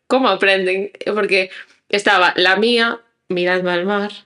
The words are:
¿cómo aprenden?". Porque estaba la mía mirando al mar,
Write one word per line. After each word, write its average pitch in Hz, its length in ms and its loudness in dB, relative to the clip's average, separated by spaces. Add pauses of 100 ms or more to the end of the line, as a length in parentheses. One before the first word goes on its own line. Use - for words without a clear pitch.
¿cómo 254 220 2
aprenden?". 190 640 0 (240)
Porque 190 360 -2 (380)
estaba 196 480 2
la 180 200 2
mía 233 440 0 (280)
mirando 180 420 -2
al 175 160 -2
mar, 202 240 -2 (160)